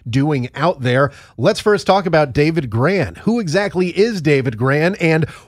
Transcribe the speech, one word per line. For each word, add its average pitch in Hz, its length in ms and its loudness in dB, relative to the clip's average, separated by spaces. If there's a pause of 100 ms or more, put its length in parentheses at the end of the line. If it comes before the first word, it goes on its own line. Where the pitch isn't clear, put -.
doing 131 460 0
out 143 260 -2
there, 127 320 0 (240)
let's 180 240 0
first 208 260 0
talk 190 200 2
about 151 260 2
David 147 380 0
Grann. 123 460 -2
Who 226 220 -2
exactly 185 500 -2
is 196 340 0
David 135 340 0
Grann, 147 380 0
and 160 340 0 (200)